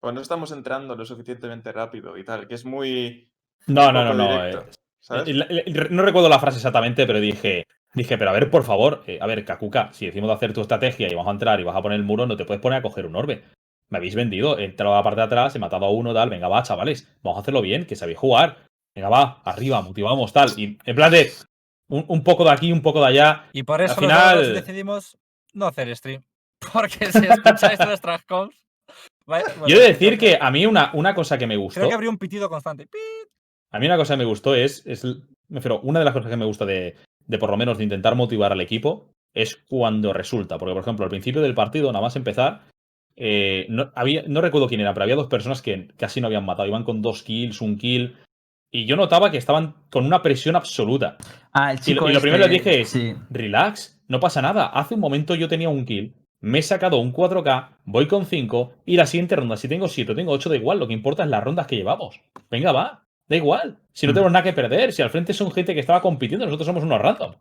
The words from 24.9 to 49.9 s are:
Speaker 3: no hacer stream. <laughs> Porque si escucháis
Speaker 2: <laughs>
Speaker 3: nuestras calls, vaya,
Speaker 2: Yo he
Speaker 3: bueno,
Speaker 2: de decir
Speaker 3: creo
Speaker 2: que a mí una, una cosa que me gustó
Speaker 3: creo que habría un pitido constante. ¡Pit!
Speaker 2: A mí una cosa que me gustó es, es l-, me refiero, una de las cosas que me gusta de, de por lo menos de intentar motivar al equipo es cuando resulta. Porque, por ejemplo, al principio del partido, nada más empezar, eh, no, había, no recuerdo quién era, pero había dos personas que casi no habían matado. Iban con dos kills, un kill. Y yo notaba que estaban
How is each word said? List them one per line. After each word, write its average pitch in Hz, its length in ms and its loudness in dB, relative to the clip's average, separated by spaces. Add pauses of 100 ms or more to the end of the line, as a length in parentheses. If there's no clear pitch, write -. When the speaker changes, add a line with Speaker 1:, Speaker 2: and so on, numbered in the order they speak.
Speaker 3:
no 196 140 -4
hacer 127 280 -6
stream. 135 280 -14 (380)
<laughs> - 120 -18
Porque 208 380 -2
si 208 140 6
escucháis 214 540 6
Speaker 2:
<laughs> 202 60 4
Speaker 3:
nuestras 185 400 -4
calls, 190 300 -6 (680)
vaya, 165 220 -2
Speaker 2:
Yo - 60 -6
he 170 60 -14
Speaker 3:
bueno, 156 200 6
Speaker 2:
de 247 80 12
decir 208 300 4
Speaker 3:
creo - 20 -8
Speaker 2:
que 208 200 6
a 131 120 2
mí 151 140 2
una, 190 280 4
una 180 220 0
cosa 151 220 -2
que 120 100 -2
me 110 80 -2
gustó 98 240 -4
Speaker 3:
creo 185 100 2
que 233 60 0
habría 220 140 -4
un 220 80 -6
pitido 190 320 -8
constante. 147 380 -12
¡Pit! 440 420 -14 (420)
Speaker 2:
A 107 80 -8
mí 127 60 0
una 170 120 2
cosa 147 180 0
que - 40 -4
me 120 60 -2
gustó 113 280 -2
es, 131 320 -2
es - 180 -12
l-, 127 120 -6 (320)
me 156 120 -16
refiero, - 220 -4
una 147 180 0
de 156 60 2
las 131 80 2
cosas 113 160 -4
que 117 80 -6
me 113 80 -4
gusta 107 200 -4
de, 92 300 -6 (300)
de 110 120 -4
por 104 120 -2
lo 101 80 0
menos 117 200 -2
de 107 80 -4
intentar 101 300 0
motivar 110 360 0
al 92 100 -2
equipo 113 480 -4 (240)
es 110 220 -4 (140)
cuando 107 440 -2
resulta. 90 440 -6
Porque, 90 160 -8
por 92 100 -6
ejemplo, 104 220 -6
al 90 40 -6
principio 127 320 -4
del 131 140 0
partido, 127 360 0
nada 101 120 -2
más 123 120 -4
empezar, 123 460 -2 (540)
eh, 101 540 -2
no, 123 260 -4
había, 135 320 -2
no 151 140 -2
recuerdo 143 260 2
quién 117 140 -2
era, 101 120 0
pero 98 100 -2
había 117 120 2
dos 143 120 -4
personas 127 340 -4
que 95 260 -8 (100)
casi 117 240 -6
no 120 60 -2
habían 104 180 -2
matado. 95 220 -4
Iban 110 160 -4
con 110 180 -4
dos 107 220 -4
kills, 113 380 -8
un 107 160 -4
kill. 123 400 -2 (540)
Y 117 140 -6
yo 131 100 0
notaba 185 360 4
que 151 60 -4
estaban 151 380 0 (160)